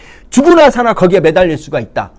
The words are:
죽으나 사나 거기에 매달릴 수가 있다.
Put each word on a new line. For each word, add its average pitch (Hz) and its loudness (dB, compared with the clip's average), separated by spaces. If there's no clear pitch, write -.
죽으나 302 4
사나 233 -2
거기에 185 0
매달릴 160 0
수가 143 -10
있다. 107 -10